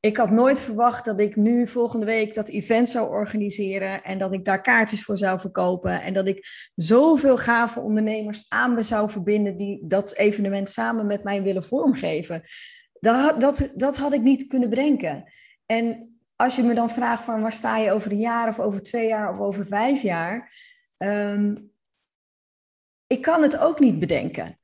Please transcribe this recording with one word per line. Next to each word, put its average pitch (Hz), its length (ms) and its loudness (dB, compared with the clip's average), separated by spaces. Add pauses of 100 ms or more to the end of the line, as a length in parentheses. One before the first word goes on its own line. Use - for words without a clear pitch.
Ik 214 160 2
had 220 140 4
nooit 262 300 4
verwacht 240 440 0
dat 208 160 -2
ik 208 160 2
nu 233 320 4
volgende 233 380 -2
week 214 280 -2
dat 214 140 -6
event 226 400 2
zou 240 200 -2
organiseren 196 960 -4
en 190 140 -6
dat 190 140 -2
ik 190 120 -6
daar 190 180 0
kaartjes 220 420 2
voor 202 140 -4
zou 185 220 0
verkopen 180 600 -2
en 190 100 -8
dat 190 140 0
ik - 480 -8
zoveel 262 640 4
gave 233 420 0
ondernemers 214 680 -2
aan 240 260 0
me 226 80 -2
zou 214 280 0
verbinden 202 460 0
die 202 300 -8
dat 196 280 0
evenement 196 560 0
samen 226 360 -2
met 202 180 -4
mij 202 180 -4
willen 185 220 -2
vormgeven. 175 800 -2 (580)
Dat, 254 400 2
dat, 277 340 0
dat 277 220 -2
had 277 160 -2
ik 277 100 0
niet 262 240 4
kunnen 247 240 0
bedenken. 247 600 -2 (340)
En 226 520 -4 (180)
als 254 200 0
je 262 60 2
me 240 120 4
dan 226 160 0
vraagt 233 340 -4
van: 220 160 -4
"Waar 220 120 -2
sta 220 240 -2
je 220 160 2
over 208 180 -2
een 202 80 -2
jaar 233 300 0
of 226 120 -6
over 202 220 -4
twee 226 260 -2
jaar 214 220 -2
of 196 100 -6
over 202 260 -4
vijf 240 360 0
jaar?" 180 500 -4 (440)
Ehm, 208 600 -2 (1500)
ik 254 160 -2
kan 320 200 2
het 294 160 2
ook 311 220 2
niet 220 180 6
bedenken. 135 640 -4